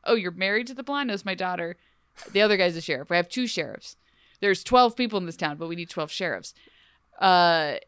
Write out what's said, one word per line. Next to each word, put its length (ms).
"Oh, 120
you're 160
married 360
to 60
the 100
blonde? 240
No, 60
it's 120
my 100
daughter. 420
The 80
other 160
guy's 180
the 60
sheriff. 280
We 60
have 140
two 180
sheriffs. 480
There's 220
twelve 320
people 240
in 60
this 120
town, 200
but 120
we 60
need 140
twelve 220
sheriffs." 420
Uh, 560